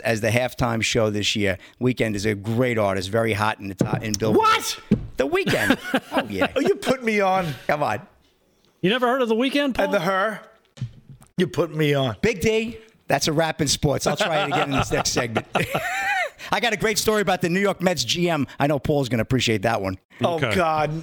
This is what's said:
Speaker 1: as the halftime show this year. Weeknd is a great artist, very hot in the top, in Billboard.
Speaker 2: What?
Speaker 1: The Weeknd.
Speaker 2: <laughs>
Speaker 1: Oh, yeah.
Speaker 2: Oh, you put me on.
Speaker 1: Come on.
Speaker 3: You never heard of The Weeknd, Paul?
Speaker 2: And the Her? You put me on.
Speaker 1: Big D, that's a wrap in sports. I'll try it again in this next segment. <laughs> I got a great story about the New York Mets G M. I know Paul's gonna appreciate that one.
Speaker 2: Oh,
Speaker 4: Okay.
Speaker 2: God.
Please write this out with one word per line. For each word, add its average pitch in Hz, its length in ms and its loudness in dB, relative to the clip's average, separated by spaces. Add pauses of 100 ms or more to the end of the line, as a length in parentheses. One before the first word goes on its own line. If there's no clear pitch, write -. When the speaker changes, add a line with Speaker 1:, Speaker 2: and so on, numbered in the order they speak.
Speaker 1:
as 110 160 0
the 110 80 0
halftime 120 520 0
show 110 280 2
this 104 260 0
year. 98 220 0 (240)
Weeknd 117 340 0
is 101 100 -4
a 110 100 0
great 113 420 0
artist, 98 320 0
very 113 240 0
hot 107 260 0
in 101 80 -10
the 98 80 -8
top, 110 260 0
in 107 120 -4
Billboard. 110 260 2
Speaker 2:
What? 440 400 2 (380)
Speaker 1:
The 262 100 2
Weeknd. 349 500 2 (340)
Speaker 2:
<laughs> - 0 -
Speaker 1:
Oh, - 180 -2
yeah. 196 260 0
Speaker 2:
Oh, 262 60 0
you 370 140 4
put 262 280 -2
me 214 160 0
on. 185 340 2 (140)
Speaker 1:
Come 151 160 0
on. 107 180 -2 (800)
Speaker 3:
You 175 80 2
never 247 180 0
heard 262 140 2
of 240 60 0
The 226 80 2
Weeknd, 269 400 0
Paul? 196 100 0
Speaker 2:
And 190 80 -2
the 202 60 2
Her? 190 400 -2 (1000)
You 180 100 2
put 160 280 -2
me 151 180 2
on. 131 280 0
Speaker 1:
Big 208 200 0
D, 220 360 0 (300)
that's - 200 0
a 160 60 0
wrap 160 280 0
in 147 60 0
sports. 131 400 0
I'll 151 100 0
try 170 260 0
it - 40 -2
again 180 240 0
in 135 60 0
this - 140 -2
next 147 200 0
segment. 117 400 -2
<laughs> 740 1000 -4
I 190 80 0
got 220 140 0
a 196 40 -2
great 208 200 0
story 214 240 2
about 180 200 0
the 175 80 0
New 180 100 2
York 196 220 2
Mets 175 220 0
G 170 260 0
M. 147 180 0 (120)
I 143 80 2
know 147 120 2
Paul's 143 300 0
gonna 113 140 0
appreciate 113 400 0
that 113 180 2
one. 95 160 -4 (240)
Speaker 2:
Oh, 170 140 2
Speaker 4:
Okay. 131 200 0
Speaker 2:
God. 156 360 0 (120)